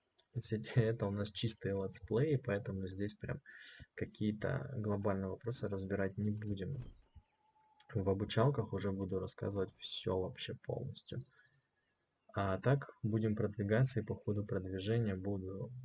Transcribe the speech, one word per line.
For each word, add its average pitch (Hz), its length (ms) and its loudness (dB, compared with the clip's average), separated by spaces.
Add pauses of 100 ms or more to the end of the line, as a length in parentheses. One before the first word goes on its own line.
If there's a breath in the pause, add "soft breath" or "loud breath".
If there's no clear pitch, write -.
(380)
Кстати, 107 320 -2
<laughs> - 60 0
это 113 320 4
у 101 40 0
нас 101 200 -2
чистые - 440 -2
летсплеи, 110 600 2
поэтому 101 520 0
здесь 98 280 -4
прям - 260 -6 (540 loud breath)
какие-то - 840 -2
глобальные 101 520 0
вопросы 113 400 -4
разбирать 98 480 0
не 104 140 2
будем. 104 520 -4 (1120)
В 98 160 2
обучалках 113 640 2
уже 98 180 0
буду 95 280 -2
рассказывать 98 600 -2
все - 400 -2
вообще - 340 -4 (120)
полностью. - 580 -6 (1120 soft breath)
А 95 240 2
так 139 320 2 (120)
будем 110 320 2
продвигаться, 107 640 2
и 107 40 0
по 101 120 -4
ходу 101 300 -2
продвижения 98 680 0
буду 95 560 -4 (140)